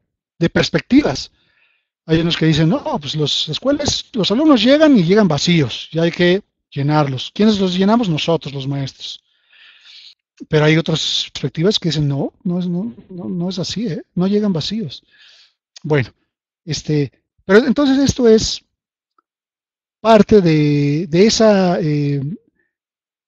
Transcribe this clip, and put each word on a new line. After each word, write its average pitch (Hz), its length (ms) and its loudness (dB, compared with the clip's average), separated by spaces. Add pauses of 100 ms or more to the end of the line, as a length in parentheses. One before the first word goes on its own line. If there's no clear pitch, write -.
(380)
de 170 120 0
perspectivas. 170 800 -2 (760)
Hay 165 140 2
unos 165 160 -2
que 160 100 0
dicen, 160 220 2
"No, 277 320 -2
pues 143 140 -10
los 151 340 -4
escuelas, 277 640 -4
los 190 180 -2
alumnos 262 320 2
llegan 285 360 4
y 175 60 4
llegan 196 240 2
vacíos, 151 640 -2
y 156 80 -6
hay 170 100 0
que 180 320 0 (280)
llenarlos". 139 640 -2
¿Quiénes 208 260 2
los 185 140 -2
llenamos? 208 340 0
Nosotros, 156 440 -2
los 139 140 -10
maestros. - 560 -10 (1300)
Pero 151 160 2
hay 156 120 4
otras - 560 -4
perspectivas - 460 -2
que 170 120 -4
dicen, 147 180 -2
"No, 143 240 -4 (100)
no 175 160 -4
es, 180 80 -4
no, 185 280 -6 (140)
no, 180 200 -14
no 180 200 -6
es 185 100 -8
así, 190 280 -6
¿eh? 190 160 -8 (120)
No 180 120 0
llegan 208 260 0
vacíos". 175 520 -8 (800)
Bueno, 143 280 -2 (540)
este, 147 480 -4 (320)
pero 202 160 6
entonces 269 380 0
esto 254 300 0
es - 340 2 (1400)
parte 214 400 6
de, 151 680 2
de 175 180 4
esa, 196 540 2
eh, 147 420 -2 (1040)